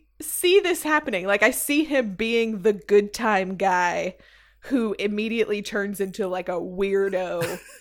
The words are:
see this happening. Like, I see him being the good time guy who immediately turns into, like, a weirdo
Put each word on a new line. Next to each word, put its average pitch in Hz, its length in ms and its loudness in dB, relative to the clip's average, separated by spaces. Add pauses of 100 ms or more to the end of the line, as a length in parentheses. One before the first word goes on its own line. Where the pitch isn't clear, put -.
(220)
see 370 400 4
this 349 220 0
happening. 302 440 0
Like, 202 160 2
I 240 80 4
see 285 320 0
him 254 320 0
being 226 460 0
the 214 120 4
good 202 400 2
time 190 440 0
guy 180 580 0 (460)
who 226 380 -2
immediately 208 640 -2
turns 202 380 -4
into, 190 280 -4
like, 180 200 -4
a 180 60 -2
weirdo 185 1080 -2 (220)